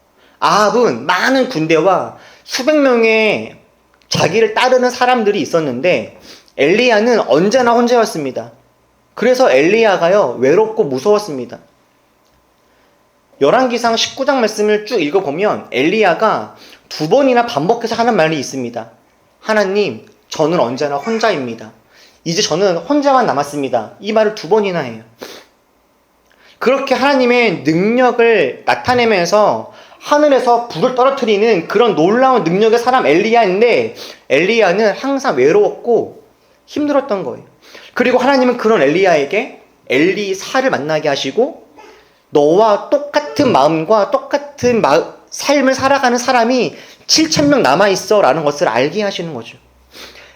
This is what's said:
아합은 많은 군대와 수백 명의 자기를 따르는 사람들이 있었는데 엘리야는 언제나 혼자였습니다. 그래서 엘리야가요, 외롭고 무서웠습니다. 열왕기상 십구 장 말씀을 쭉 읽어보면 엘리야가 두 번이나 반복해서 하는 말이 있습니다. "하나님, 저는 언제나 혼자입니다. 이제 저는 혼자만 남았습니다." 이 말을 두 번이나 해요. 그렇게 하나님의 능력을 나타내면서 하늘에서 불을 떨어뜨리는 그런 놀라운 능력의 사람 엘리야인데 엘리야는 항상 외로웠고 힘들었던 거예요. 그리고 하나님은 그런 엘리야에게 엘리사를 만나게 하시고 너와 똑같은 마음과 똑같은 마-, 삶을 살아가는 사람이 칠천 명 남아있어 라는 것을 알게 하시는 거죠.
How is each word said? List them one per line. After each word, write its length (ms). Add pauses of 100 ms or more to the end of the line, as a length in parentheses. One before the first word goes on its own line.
(380)
아합은 680
많은 420
군대와 720 (260)
수백 320
명의 800 (520)
자기를 420
따르는 380
사람들이 500
있었는데 800 (380)
엘리야는 640
언제나 520
혼자였습니다. 800 (600)
그래서 360
엘리야가요, 920
외롭고 440
무서웠습니다. 760 (1800)
열왕기상 540
십구 300
장 140
말씀을 440
쭉 160
읽어보면 720
엘리야가 840 (340)
두 180
번이나 380
반복해서 480
하는 200
말이 240
있습니다. 520 (500)
"하나님, 640 (240)
저는 320
언제나 360
혼자입니다. 760 (520)
이제 180
저는 340
혼자만 480
남았습니다." 760
이 120
말을 220
두 160
번이나 300
해요. 240 (1500)
그렇게 360
하나님의 680
능력을 1040
나타내면서 1080 (280)
하늘에서 680
불을 260
떨어뜨리는 720
그런 280
놀라운 500
능력의 340
사람 280
엘리야인데 920 (320)
엘리야는 640
항상 440
외로웠고 880 (420)
힘들었던 560
거예요. 240 (480)
그리고 240
하나님은 400
그런 240
엘리야에게 800 (260)
엘리사를 800
만나게 400
하시고 600 (640)
너와 580
똑같은 600
마음과 600
똑같은 680
마-, 340 (160)
삶을 440
살아가는 420
사람이 600 (320)
칠천 400
명 140
남아있어 580
라는 240
것을 240
알게 340
하시는 320
거죠. 240 (760)